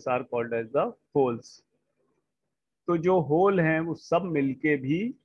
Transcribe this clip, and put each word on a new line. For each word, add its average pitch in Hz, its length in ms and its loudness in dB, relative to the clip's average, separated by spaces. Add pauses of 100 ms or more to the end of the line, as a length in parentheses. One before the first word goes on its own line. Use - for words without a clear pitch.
are 127 140 0
called 117 320 -4
as 117 220 -4
the 196 180 -2 (240)
holes। 123 280 0 (1400)
तो 175 100 0
जो 180 220 2
होल 175 400 2
हैं 160 200 2
वो 160 140 -4
सब - 280 -2
मिलके 147 560 0
भी, 165 480 -4